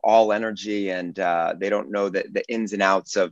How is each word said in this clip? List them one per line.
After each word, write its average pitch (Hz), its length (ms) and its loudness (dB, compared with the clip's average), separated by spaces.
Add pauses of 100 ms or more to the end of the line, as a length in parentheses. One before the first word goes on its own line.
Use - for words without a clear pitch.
all 107 300 6
energy, 104 560 -4
and, 90 280 -6
uh, 85 400 0
they 95 120 -4
don't 104 200 -2
know 101 200 -2
the, 92 200 -2
the 98 200 -4
ins 113 240 -4
and 101 80 -2
outs 95 340 2
of, 92 160 0